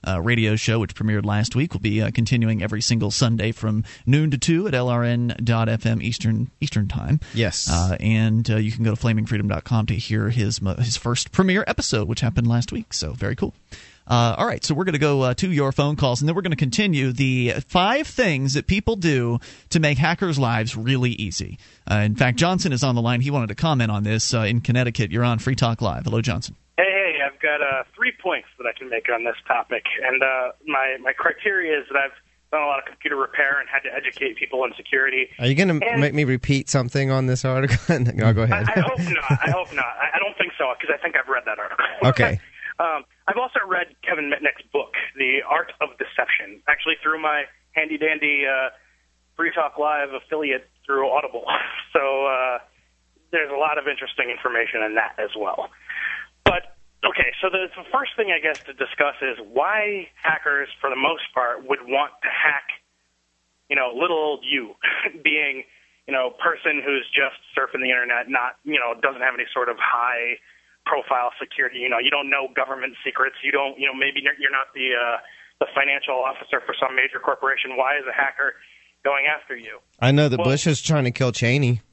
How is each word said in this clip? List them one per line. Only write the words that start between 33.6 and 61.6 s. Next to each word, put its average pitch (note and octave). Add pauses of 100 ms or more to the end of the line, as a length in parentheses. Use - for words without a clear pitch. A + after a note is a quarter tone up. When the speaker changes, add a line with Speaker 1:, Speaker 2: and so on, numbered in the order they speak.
Speaker 3:
had C#3 (100)
to -
educate C3
people C3+
on A#2+
security. C3 (100)
Speaker 2:
Are B2
you C3+
gonna E3+
Speaker 3:
And A#3
Speaker 2:
make C#3+
me D3
repeat C3
something C3+
on C3
this B2+
article? C3 (180)
<laughs> A#2+
No, A2
go A2
ahead. A2
Speaker 3:
I, -
I F#3+
hope C4
not. E3
I D3+
hope F3
not. C#3 (120)
I, C#3+
I E3+
don't G3+
think F3+
so, D#3 (140)
'cause D#3
I C#3+
think E3
I've C3
read C3
that G#2+
article. - (180)
Speaker 2:
Okay. A#2+
Speaker 3:
<laughs> - (280)
Um, D#3+ (200)
I've G3
also B3
read F3+ (100)
Kevin D#3
Mitnick's D3
book, C3+ (200)
The C3+ (100)
Art D#3+
of D3
Deception, -
actually D3+
through D#3
my D3 (260)
handy-dandy, D3+
uh, C3 (640)
Free E3
Talk D#3
Live D3
affiliate C3+ (180)
through C3+
Audible. B2
<laughs> -
So, C3+
uh, B2+ (720)
there's D#3
a C#3+
lot D3+
of C#3
interesting C3+
information A#2
in G#2+
that A2
as G#2+ (100)
well. - (760)
But, - (320)
okay, C3 (100)
so F#3+
the, F#3 (120)
the D#3+
first C4+
thing, G3+
I D3+
guess, D#3
to C#3
discuss C#3
is B2+
why F3+ (120)
hackers, D3 (140)
for C#3
the C3
most D3+ (100)
part, B2